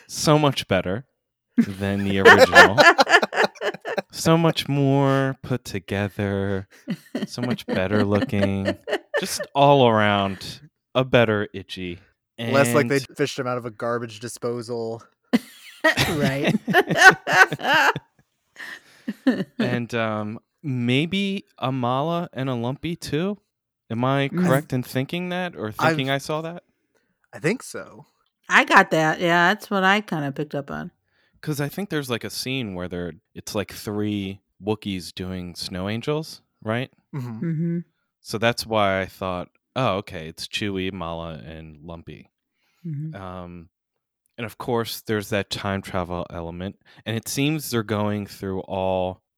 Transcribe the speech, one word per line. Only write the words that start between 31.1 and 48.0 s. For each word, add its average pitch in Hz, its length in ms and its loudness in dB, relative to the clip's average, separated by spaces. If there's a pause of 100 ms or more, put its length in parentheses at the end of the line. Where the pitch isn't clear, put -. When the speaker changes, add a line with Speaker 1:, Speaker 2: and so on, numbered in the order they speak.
Speaker 1:
'Cause 147 200 -4
I 143 80 -2
think 190 200 -8
there's, 143 220 -4
like, 113 140 -2
a 107 60 -8
scene 127 440 -4
where 90 140 -4
they're, 87 260 -6 (200)
it's, - 200 -12
like, 101 180 -4
three 104 720 -4 (200)
Wookiees 98 520 -4
doing 90 400 -8
snow 92 340 -6
angels, 147 540 -6 (200)
right? 117 300 -4 (220)
Speaker 3:
Mm-hmm. 123 240 -6
Speaker 2:
Mm-hmm. 170 400 -2 (420)
Speaker 1:
So - 160 -8
that's 113 300 0
why 101 340 2
I 92 60 -4
thought, 90 420 -6 (260)
"Oh, 113 240 0
okay, 85 300 -12
it's - 180 -14
Chewie, 95 460 -4
Mala, 82 460 -8
and 80 440 -16
Lumpy." 82 480 -16 (540)
Speaker 2:
Mm-hmm. 156 320 -8
Speaker 1:
Um, 90 540 -14 (640)
and 120 80 -8
of 104 140 -12
course, 117 420 -4
there's 107 300 -4
that 101 180 -2
time 98 320 -4
travel 87 480 -4
element. 87 500 -10 (280)
And 110 100 -4
it 113 100 -6
seems 143 440 -2
they're 117 120 0
going 104 440 -2